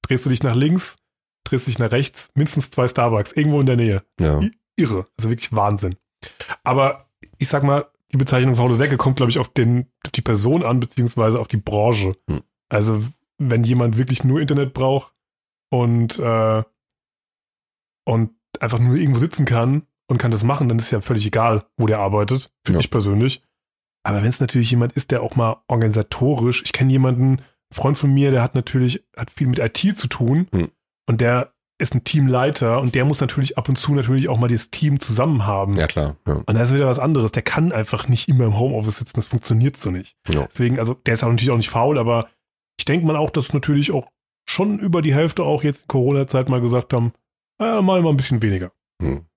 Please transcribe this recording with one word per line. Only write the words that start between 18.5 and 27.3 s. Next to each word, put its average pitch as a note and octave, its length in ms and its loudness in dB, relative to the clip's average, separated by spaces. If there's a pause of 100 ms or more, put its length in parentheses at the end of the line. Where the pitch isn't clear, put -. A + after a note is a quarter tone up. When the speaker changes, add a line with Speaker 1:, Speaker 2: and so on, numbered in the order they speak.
Speaker 1:
einfach A#2 200 -2
nur B2 160 4
irgendwo C#3 240 2
sitzen D3 260 0
kann B2 380 0 (240)
und B2 120 0
kann A#2+ 120 0
das G#2+ 120 0
machen, C#3 260 0
dann A#2 80 0
ist A2+ 140 -2
ja G#2+ 100 -2
völlig G#2+ 240 -2
egal, A2 400 0 (120)
wo A2+ 100 2
der G#2+ 120 0
arbeitet, G#2 520 -2 (140)
finde E2+ 140 0
Speaker 2:
Ja. - 20 0
Speaker 1:
ich - 100 -4
persönlich. A2 500 0 (640)
Aber G#2 180 -2
wenn's A#2+ 160 0
natürlich A#2+ 300 0
jemand A#2+ 240 2
ist, - 180 -6
der A#2+ 120 -2
auch A#2+ 120 -6
mal A2+ 320 0
organisatorisch, A#2 960 0
ich - 100 -6
kenn C3 160 2
jemanden, C3 440 2 (380)